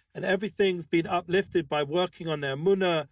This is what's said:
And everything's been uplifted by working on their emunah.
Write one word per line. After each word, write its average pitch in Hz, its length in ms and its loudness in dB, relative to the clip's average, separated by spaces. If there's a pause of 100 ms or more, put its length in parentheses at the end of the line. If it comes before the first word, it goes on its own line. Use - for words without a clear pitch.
(140)
And 160 120 -10
everything's 185 600 0
been 165 220 0
uplifted 175 640 -2
by 151 140 0
working 170 440 -2
on 151 140 -2
their 135 160 -4
emunah. 175 540 2